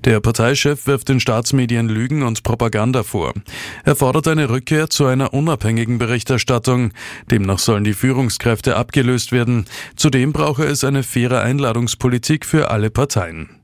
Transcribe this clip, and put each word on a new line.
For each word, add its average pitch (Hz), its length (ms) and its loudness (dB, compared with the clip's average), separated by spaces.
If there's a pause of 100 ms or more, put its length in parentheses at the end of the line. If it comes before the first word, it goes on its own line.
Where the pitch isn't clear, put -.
Der 110 160 4
Parteichef 120 640 0
wirft 139 220 0
den 127 120 2
Staatsmedien 117 680 0
Lügen 127 360 -2
und 113 180 -2
Propaganda 110 640 0
vor. 78 280 -4 (520)
Er 147 120 4
fordert 143 320 2
eine 156 220 2
Rückkehr 151 400 0
zu - 160 2
einer 127 260 2
unabhängigen 120 640 0
Berichterstattung. 120 960 0 (380)
Demnach 98 280 2
sollen 104 260 2
die 104 100 0
Führungskräfte 123 800 0
abgelöst 120 560 0
werden. 120 320 2 (300)
Zudem 135 380 2
brauche 147 320 0
es 143 200 -2
eine 135 200 0
faire 123 380 0
Einladungspolitik 123 1000 0
für - 260 0
alle 107 200 0
Parteien. 87 580 -2 (160)